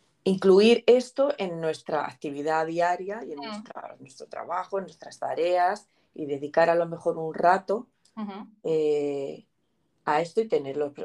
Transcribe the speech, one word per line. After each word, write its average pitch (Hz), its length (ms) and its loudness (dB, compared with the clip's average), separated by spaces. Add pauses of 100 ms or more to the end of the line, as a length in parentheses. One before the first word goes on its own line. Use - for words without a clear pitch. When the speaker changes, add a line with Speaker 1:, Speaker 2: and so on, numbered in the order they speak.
(240)
Speaker 1:
incluir 196 640 6
esto 254 500 4
en 170 240 -6
nuestra 156 440 -4
actividad 156 640 -4
diaria 180 580 -2
y 156 80 -12
en 147 80 -12
Speaker 2:
Mm. - 20 -10
Speaker 1:
nuestra, - 560 -12
nuestro - 280 -20
trabajo, 180 520 -6
en 190 60 -8
nuestras - 340 -18
tareas, 175 680 0 (240)
y 156 140 -10
dedicar 147 420 2
a 170 60 4
lo 170 120 0
mejor 165 300 -4
un 160 160 -6
rato, 196 560 0 (280)
Speaker 2:
Ujú. 202 300 -10 (160)
Speaker 1:
eh, 147 840 -2 (580)
a 156 160 2
esto 170 200 -2
y 226 80 -2
tenerlo. 147 440 -2 (120)